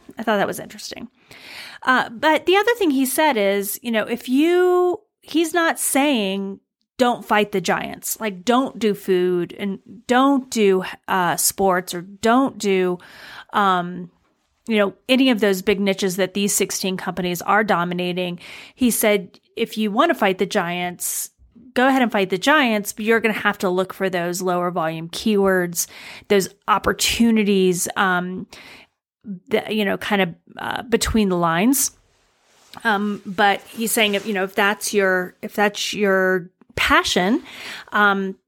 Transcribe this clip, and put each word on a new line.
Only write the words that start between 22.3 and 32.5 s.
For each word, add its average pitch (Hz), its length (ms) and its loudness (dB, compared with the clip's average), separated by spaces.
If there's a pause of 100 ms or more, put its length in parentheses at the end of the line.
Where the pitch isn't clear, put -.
the 190 80 0
giants, 240 540 2
but 214 120 -10
you're 226 140 4
gonna 214 160 0
have - 240 0
to 196 100 -2
look 185 240 0
for 190 160 -4
those 175 320 -4
lower 180 300 0
volume 165 380 -4
keywords, 190 800 0 (400)
those 196 200 2 (200)
opportunities, 202 1300 2
um, 185 500 -2 (1000)
that, - 260 -4
you 214 100 -2
know, 190 140 -2
kind 202 240 -2
of, 170 120 -2 (240)
uh, - 240 -8
between 220 460 0
the 180 80 0
lines. 170 540 0 (920)